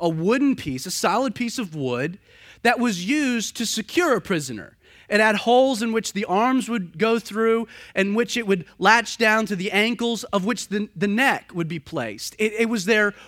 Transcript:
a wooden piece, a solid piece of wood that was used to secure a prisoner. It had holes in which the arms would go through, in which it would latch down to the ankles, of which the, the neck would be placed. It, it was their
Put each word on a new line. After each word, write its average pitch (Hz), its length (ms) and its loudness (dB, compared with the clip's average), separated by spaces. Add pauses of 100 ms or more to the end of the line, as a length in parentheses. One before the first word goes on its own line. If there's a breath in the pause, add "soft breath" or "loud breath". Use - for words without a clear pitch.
a 170 80 0
wooden 220 480 2
piece, 131 300 -8
a 185 40 -10
solid 220 440 0
piece 233 240 -4
of 180 160 -6
wood 139 440 -4 (440 loud breath)
that 233 160 4
was 202 280 0
used 247 500 -2
to 240 80 -4
secure 277 500 0
a 196 60 0
prisoner. 127 560 -6 (320 soft breath)
It 208 100 2
had 214 160 4
holes 247 460 4
in 226 120 -2
which 220 200 -2
the 202 140 -4
arms 233 420 2
would 180 300 -4
go 226 200 2
through, 226 480 0 (300 loud breath)
in 196 180 0
which 233 220 0
it 233 100 -2
would 190 200 0 (120 soft breath)
latch 220 380 4
down 220 300 2
to 208 100 -4
the 190 160 -4
ankles, 233 520 0
of 196 200 -2
which 233 240 -4
the, 208 260 -4
the 185 140 -2
neck 220 460 0
would 170 120 -4
be 160 120 -6
placed. 117 600 -8
It, 214 140 0
it 220 160 0
was 214 160 -2
their 208 300 2 (140 loud breath)